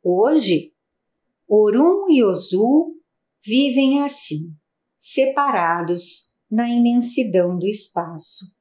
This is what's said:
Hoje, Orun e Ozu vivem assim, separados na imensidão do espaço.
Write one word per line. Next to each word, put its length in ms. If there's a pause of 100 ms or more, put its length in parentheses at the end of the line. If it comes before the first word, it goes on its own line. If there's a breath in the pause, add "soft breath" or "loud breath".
Hoje, 680 (760)
Orun 600
e 160
Ozu 720 (480)
vivem 600
assim, 520 (440)
separados 1400 (100)
na 220
imensidão 880
do 80
espaço. 960